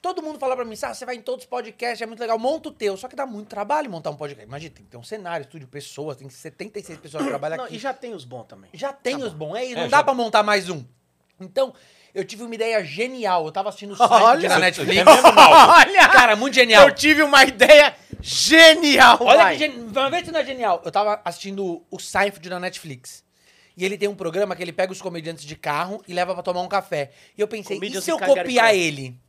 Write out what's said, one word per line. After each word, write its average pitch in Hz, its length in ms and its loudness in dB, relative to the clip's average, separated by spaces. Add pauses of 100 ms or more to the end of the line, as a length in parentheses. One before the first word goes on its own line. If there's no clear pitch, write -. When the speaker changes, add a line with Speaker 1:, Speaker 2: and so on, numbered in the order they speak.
Speaker 1:
todo 359 220 -10
mundo 302 160 -14
fala 254 160 -6
pra 247 100 -10
mim, 220 100 -16
"Sá, 240 180 -12
você 240 120 -18
vai 247 100 -12
em 226 60 -20
todos 254 240 -12
os - 40 -20
podcasts, 233 520 -10
é 233 40 -10
muito 226 140 -20
legal, 226 200 -6
monta 294 300 -6
o - 20 -18
teu." 202 260 -8
Só 254 100 -18
que - 80 -20
dá 277 100 -8
muito 214 220 -16
trabalho 254 420 -6
montar 165 200 -12
um 147 60 -12
podcast. 139 320 -16
Imagina, 143 260 -18
tem - 120 -20
que - 60 -20
ter 120 60 -20
um 120 60 -20
cenário, 175 400 -12
estúdio, 135 240 -20
pessoas, 139 500 -16
tem 135 120 -20
setenta 190 500 -18
e - 40 -18
seis 160 140 -20
pessoas 147 260 -12
que 139 60 -6
trabalham 151 280 -8
Speaker 2:
Não, 254 80 -12
Speaker 1:
aqui. 240 100 -18
Speaker 2:
e 214 40 -16
já 262 140 -10
tem 247 200 -16
os 147 120 -18
bons 123 200 -20
também. - 280 -20
Speaker 1:
Já 269 200 -10
tem 277 260 -10
Speaker 2:
Tá 254 60 -10
Speaker 1:
os 185 80 -10
Speaker 2:
bom. 151 160 -14
Speaker 1:
bons, 190 80 -10
é 254 80 -8
isso, 254 120 -12
Speaker 3:
É, 170 60 -6
Speaker 1:
não - 60 -8
Speaker 3:
já - 80 2
Speaker 1:
dá - 60 2
pra 269 100 -2
montar 226 300 -2
mais 202 260 -2
um. 151 140 -12 (560)
Então, 240 340 -8 (420)
eu 190 100 -8
tive 226 180 -18
uma 233 120 -14
ideia 220 280 -4
genial, 190 600 -6
eu 156 60 -12
tava 196 180 -8
assistindo 202 220 -16
o 190 40 -14
Seinfeld 214 280 4
Speaker 2:
Olha! 226 260 2
Speaker 1:
na 185 100 2
Netflix. 180 380 -2
Speaker 3:
É 180 60 2
mesmo, 226 180 8 (100)
Naldo? 311 400 8
Speaker 2:
Olha! 339 380 6
Speaker 1:
Cara, 247 260 6
muito 240 200 -6
genial. 226 320 6
Speaker 2:
Eu - 80 0
tive 302 260 2
uma 285 240 4
ideia 269 500 6 (240)
genial, 294 1000 4
Speaker 1:
Olha 262 220 6
Speaker 2:
vai. 180 140 2
Speaker 1:
que - 20 -12
gen-, 285 200 -6
uma 233 300 -4
vez 339 200 -6
na 320 140 -6
genial. 240 400 -4
Eu 165 80 -10
tava 208 320 -4
assistindo 190 680 -10
o 190 80 -16
Seinfeld 190 500 -6
na 180 100 -10
Netflix. 165 640 -14 (540)
E 180 80 -6
ele 196 120 -6
tem 202 120 -4
um 202 60 -12
programa 185 420 -6
que 175 40 -14
ele 170 120 -12
pega 185 180 -6
os 190 100 -18
comediantes 165 440 -14
de 156 100 -18
carro 175 500 -8
e 180 80 -18
leva 180 200 -6
pra 175 100 -12
tomar 180 180 -6
um 180 60 -10
café. 175 440 -6 (260)
E - 40 -20
eu 208 60 -4
pensei, 208 300 -12
Speaker 2:
Comedians 233 260 -10
Speaker 1:
e - 20 -12
se 339 60 -6
eu 320 60 -4
Speaker 2:
in - 20 -8
Calgary 277 300 -4
Speaker 1:
copiar 233 220 0
Speaker 2:
Club. 196 100 0
Speaker 1:
ele? 139 480 -8